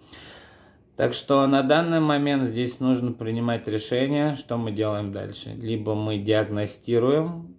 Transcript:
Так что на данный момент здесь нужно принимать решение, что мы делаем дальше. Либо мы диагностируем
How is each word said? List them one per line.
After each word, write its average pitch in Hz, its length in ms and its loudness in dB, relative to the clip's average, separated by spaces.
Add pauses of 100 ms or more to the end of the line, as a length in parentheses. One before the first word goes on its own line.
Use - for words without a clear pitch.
(960)
Так 123 200 0
что 139 320 2
на 135 160 4
данный 165 360 4
момент 143 500 2
здесь 120 300 -4
нужно 123 320 2
принимать 117 560 -2
решение, 135 680 0
что 123 220 -6
мы 113 140 -4
делаем 104 400 -2
дальше. 101 440 -10
Либо 110 400 -4
мы 107 240 -2
диагностируем 117 1400 0